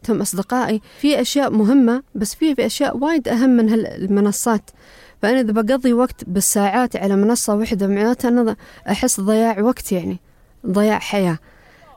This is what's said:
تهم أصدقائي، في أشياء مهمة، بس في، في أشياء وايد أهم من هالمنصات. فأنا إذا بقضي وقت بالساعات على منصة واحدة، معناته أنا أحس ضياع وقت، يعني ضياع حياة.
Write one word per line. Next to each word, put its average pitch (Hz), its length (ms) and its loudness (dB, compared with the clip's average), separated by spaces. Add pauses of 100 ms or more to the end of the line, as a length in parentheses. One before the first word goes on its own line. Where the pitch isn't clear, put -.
تهم 214 180 -2
أصدقائي، 208 600 -2 (200)
في 294 200 2
أشياء 262 300 0
مهمة، 233 520 4 (120)
بس 208 200 -6
في، 311 200 0
في 233 120 0
أشياء - 300 -2
وايد 294 320 -2
أهم 247 220 2
من 233 180 4
هالمنصات. 208 1040 0 (520)
فأنا 240 180 2
إذا 220 120 0
بقضي 247 400 2
وقت 247 340 0
بالساعات 202 720 0
على 196 200 0
منصة 214 380 0
واحدة، 208 320 -2
معناته 214 420 0
أنا 233 280 0 (320)
أحس 240 320 -2
ضياع 214 400 0
وقت، 233 320 -2
يعني 180 260 -4 (480)
ضياع 208 320 0
حياة. 185 400 -2 (580)